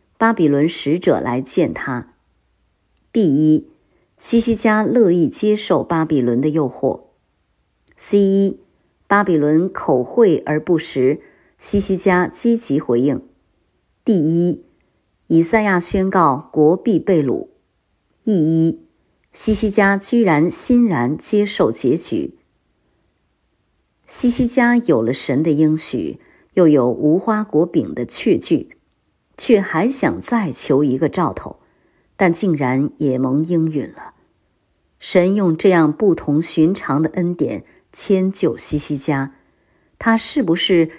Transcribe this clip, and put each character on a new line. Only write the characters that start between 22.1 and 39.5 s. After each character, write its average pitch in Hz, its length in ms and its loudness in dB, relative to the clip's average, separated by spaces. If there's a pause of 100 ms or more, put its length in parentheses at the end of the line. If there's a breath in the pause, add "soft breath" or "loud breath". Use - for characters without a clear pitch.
西 - 260 -2
西 240 160 -2
家 240 300 2
有 165 260 2
了 117 100 -2
神 135 300 -2
的 160 80 0
应 156 260 2
许， 104 420 -8 (360 soft breath)
又 175 120 6
有 135 220 4
无 151 300 0
花 214 240 -2
果 160 240 0
饼 147 260 -4
的 123 100 -6
确 - 320 -2
据， - 420 -4 (600)
却 214 240 2
还 190 260 -2
想 185 320 -4
再 208 320 -4
求 143 320 0
一 135 140 0
个 156 100 0
兆 147 260 -2
头， - 260 -14 (560)
但 175 180 2
竟 175 220 0
然 135 420 -2
也 131 220 -2
蒙 135 260 0
应 165 240 0
允 147 220 -6
了。 - 240 -20 (840)
神 185 380 0
用 185 200 0
这 196 140 2
样 160 240 4
不 190 220 2
同 147 260 -2
寻 160 320 0
常 147 300 -4
的 156 80 -2
恩 175 240 -2
典 113 280 -6 (300 soft breath)
迁 190 380 -2
就 143 260 -2
西 - 220 -6
西 143 180 -6
家， 135 380 -4 (640 soft breath)